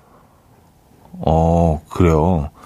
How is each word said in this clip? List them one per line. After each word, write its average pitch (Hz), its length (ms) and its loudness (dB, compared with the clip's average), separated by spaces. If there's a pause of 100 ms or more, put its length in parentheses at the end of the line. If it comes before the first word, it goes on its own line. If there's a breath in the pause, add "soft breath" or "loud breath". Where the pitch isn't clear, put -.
(1200 soft breath)
어, 82 720 0
그래요. 80 600 0 (160 loud breath)